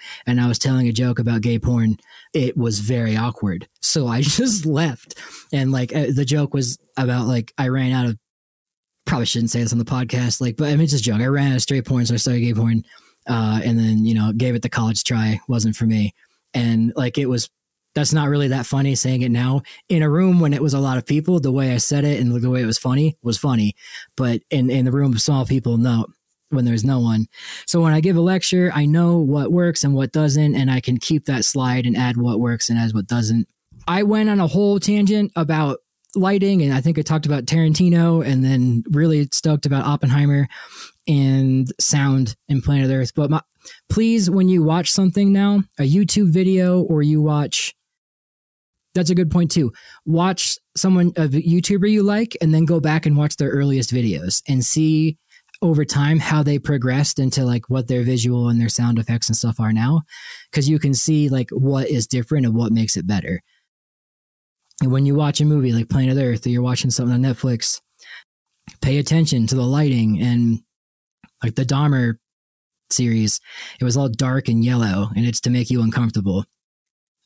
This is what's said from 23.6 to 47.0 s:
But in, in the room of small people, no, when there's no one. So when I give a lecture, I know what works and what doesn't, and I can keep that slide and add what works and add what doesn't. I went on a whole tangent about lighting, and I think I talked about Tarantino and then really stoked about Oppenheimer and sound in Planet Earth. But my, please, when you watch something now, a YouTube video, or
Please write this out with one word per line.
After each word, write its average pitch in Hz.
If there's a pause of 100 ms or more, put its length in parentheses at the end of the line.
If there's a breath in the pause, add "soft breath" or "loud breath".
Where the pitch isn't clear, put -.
But 120 (100)
in, 131
in 127
the 127
room 139
of 113
small 135
people, 120
no, 117 (440)
when 131
there's 117
no 135
one. 113 (400 loud breath)
So 170
when 160
I 156
give 175
a 170
lecture, 180
I 147
know 170
what 143
works 175
and 139
what 135
doesn't, 151
and 135
I 127
can 127
keep 156
that 127
slide 127
and 120
add 123
what 120
works 117
and 117
add 113
what 104
doesn't. 113 (400)
I 185
went 214
on 202
a 170
whole 202
tangent 208
about 156 (360)
lighting, 196
and 139
I 131
think 156
I -
talked 156
about 139
Tarantino 165
and 131
then 127
really 147
stoked 151
about 139
Oppenheimer 143 (600 loud breath)
and 135
sound 135 (120)
in 135
Planet 135
Earth. 131
But 147
my, 160 (480 loud breath)
please, 226
when 190
you 185
watch 160
something 196
now, 202 (160)
a 143
YouTube 185
video, 180
or 156